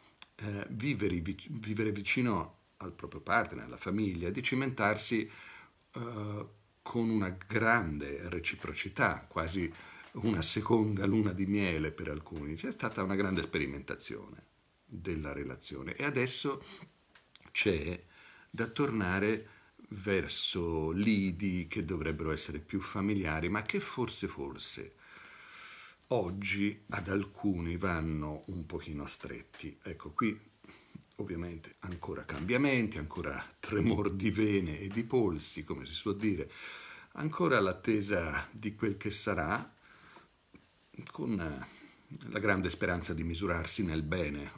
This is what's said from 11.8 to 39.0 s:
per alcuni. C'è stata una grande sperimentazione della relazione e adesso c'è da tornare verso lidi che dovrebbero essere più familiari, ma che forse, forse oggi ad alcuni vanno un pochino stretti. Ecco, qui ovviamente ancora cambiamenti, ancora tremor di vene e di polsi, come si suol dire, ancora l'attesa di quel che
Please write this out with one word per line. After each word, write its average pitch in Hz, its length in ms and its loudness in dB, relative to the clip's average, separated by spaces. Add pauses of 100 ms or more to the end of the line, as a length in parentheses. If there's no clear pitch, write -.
per 78 180 -6
alcuni. 76 460 -6
C'è 233 160 -6
stata 113 320 -2
una 92 100 2
grande 95 300 2
sperimentazione 69 1000 -4 (400)
della 80 480 -4
relazione 67 640 -8
e - 80 -4
adesso 135 600 0 (880)
c'è 87 520 2 (460)
da 113 200 -2
tornare 107 800 2 (400)
verso 85 1000 2
lidi 95 800 4
che 95 180 -2
dovrebbero 78 460 0
essere 76 260 -4
più 98 240 -2
familiari, 92 680 0
ma 104 120 2
che 196 180 -2
forse, - 480 -4
forse - 680 -8 (1120)
oggi 101 840 0
ad 92 180 -4
alcuni 95 720 2
vanno 80 720 0
un 90 180 -4
pochino 78 400 -6
stretti. - 800 -10
Ecco, - 260 -10
qui 107 400 0 (720)
ovviamente 87 600 -6
ancora 87 460 -8
cambiamenti, 120 720 2
ancora 76 480 -4 (140)
tremor 104 520 4
di 98 200 2
vene 98 480 4
e 98 80 -6
di 107 160 0
polsi, 95 600 2
come 67 220 -6
si 76 80 -10
suol 98 240 0
dire, 98 320 2 (640)
ancora 156 460 4
l'attesa 98 920 2
di 107 240 -6
quel 104 220 0
che 104 140 -4